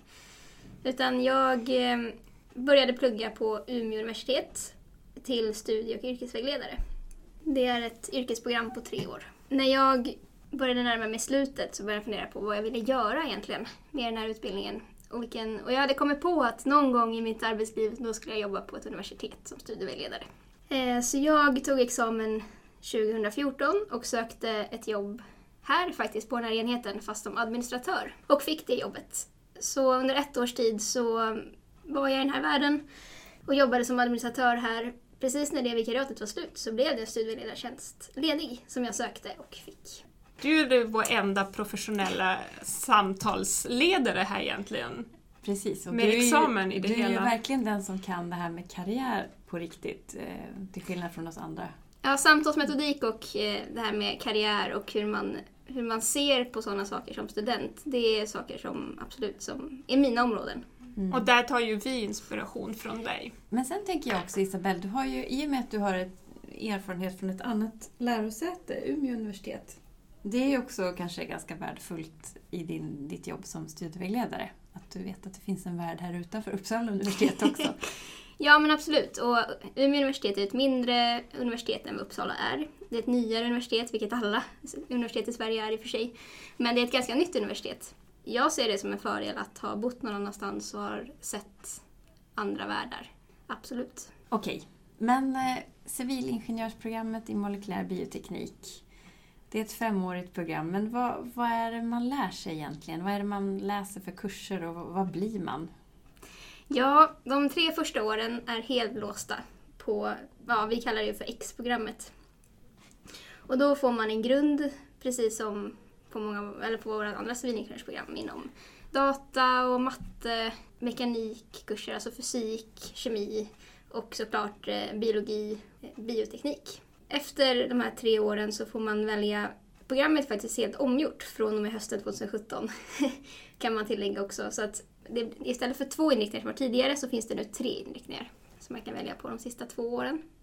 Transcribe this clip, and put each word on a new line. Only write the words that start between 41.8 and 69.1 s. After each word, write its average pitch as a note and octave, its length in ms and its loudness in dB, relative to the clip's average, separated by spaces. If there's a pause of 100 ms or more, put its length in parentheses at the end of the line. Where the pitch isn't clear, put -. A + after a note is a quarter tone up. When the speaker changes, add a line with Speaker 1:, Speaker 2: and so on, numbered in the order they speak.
Speaker 2:
samtalsledare A3+ 960 2
här G3 220 0
egentligen. G#3 640 -4 (400)
Speaker 3:
Precis, G3+ 420 -2
och F3 80 -4
Speaker 2:
Med A#3 120 4
Speaker 3:
du G#3+ 60 8
är A3+ 40 6
ju, A#3+ 80 6
Speaker 2:
examen A#3+ 480 6
i G3 80 -2
det F#3 80 0
Speaker 3:
du A3 60 4
är A#3 40 2
ju A#3 60 4
Speaker 2:
hela. F#3+ 160 2
Speaker 3:
verkligen A#3+ 440 2
den G#3 180 0
som F#3+ 160 -6
kan F3 320 -6
det F3 60 -4
här E3+ 140 -2
med F3 200 -10
karriär A3 580 -2 (180)
på E3+ 120 -6
riktigt, - 600 -10
eh, - 540 -10
till F#3 100 -10
skillnad F3 300 -6
från E3 160 -8
oss E3 100 -12
andra. E3 300 -8 (340)
Speaker 1:
Ja, C4+ 140 4
samtalsmetodik D4 880 6
och, A3 320 -4
eh, G#3 260 -2 (120)
det A#3 60 -4
här G#3+ 120 0
med G#3 280 0
karriär G#3+ 520 2
och G3+ 200 -4
hur G#3 140 2
man, G#3 300 -2 (300)
hur B3+ 160 -4
man A3+ 200 0
ser C#4 420 4
på A#3+ 180 -4
såna G3+ 220 -2
saker G3+ 300 -6
som G#3 140 -6
student, G#3+ 560 -2
det A#3 360 4
är G#3+ 60 0
saker - 320 -8
som - 480 -8
absolut - 360 -8
som C4+ 440 -10
är B3 100 2
mina B3 280 6
områden. A#3+ 400 -2 (320)
Speaker 3:
Mm. F#3+ 160 0
Speaker 2:
Och A#3+ 120 2
där B3 180 8
tar B3 180 2
ju A3 160 2
vi B3+ 240 -2
inspiration G#3+ 760 -6
från A3+ 280 -8
dig. - 300 -6 (160)
Speaker 3:
Men B3 160 0
sen G4 220 -4
tänker E4+ 240 -2
jag F#3+ 100 0
också, - 200 -2
Isabelle, F#3+ 400 0
du G3 80 -6
har C4 180 -2
ju, C4 200 -4
i C#4 200 -2
och D4 40 -2
med C4+ 100 2
att - 100 -6
du G#3+ 80 -2
har G3+ 160 2
ett F#3 180 -2 (480)
erfarenhet F#3+ 600 -4
från F#3+ 100 -2
ett F#3 100 -6
annat A3 580 -4
lärosäte, A#3+ 880 -2
Umeå C#4 280 0